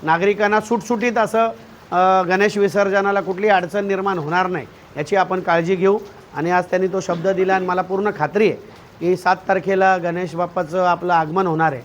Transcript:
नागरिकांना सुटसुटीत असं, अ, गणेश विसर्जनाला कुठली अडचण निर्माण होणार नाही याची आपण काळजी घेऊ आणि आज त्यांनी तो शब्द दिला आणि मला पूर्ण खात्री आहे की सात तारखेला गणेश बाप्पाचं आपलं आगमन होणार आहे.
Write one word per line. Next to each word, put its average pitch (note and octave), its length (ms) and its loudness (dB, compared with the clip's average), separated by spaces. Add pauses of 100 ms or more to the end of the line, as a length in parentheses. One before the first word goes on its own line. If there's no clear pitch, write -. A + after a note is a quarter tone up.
नागरिकांना G3+ 560 2
सुटसुटीत A3+ 580 -2
असं, A3+ 300 2 (440)
अ, F#3 320 4
गणेश G3 340 2
विसर्जनाला G3+ 640 2
कुठली F#3 260 -2
अडचण F#3+ 380 2
निर्माण G3 320 -2
होणार E3+ 300 0
नाही E3+ 180 -4 (320)
याची D3+ 180 -2
आपण F#3 240 0
काळजी E3+ 360 0
घेऊ F#3+ 240 2 (340)
आणि D#3 180 -2
आज F3+ 120 2
त्यांनी F#3 240 -2
तो F#3+ 120 -2
शब्द E3+ 280 -4
दिला F#3+ 280 0
आणि F#3 100 -2
मला F3+ 160 -2
पूर्ण F#3+ 360 -2
खात्री D#3 340 0
आहे A2+ 60 -6 (420)
की F3 180 0
सात F3+ 180 2 (120)
तारखेला F#3+ 500 2
गणेश E3+ 380 -4
बाप्पाचं F3 500 -2
आपलं F3 280 0
आगमन E3 340 0
होणार D#3+ 260 0
आहे. B2 120 -10